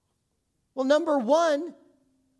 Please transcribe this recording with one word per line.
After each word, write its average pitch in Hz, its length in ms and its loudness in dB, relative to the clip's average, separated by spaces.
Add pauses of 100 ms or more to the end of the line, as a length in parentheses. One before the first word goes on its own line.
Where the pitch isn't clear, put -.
(760)
Well, 262 100 -2
number 302 320 2
one, 302 560 0 (640)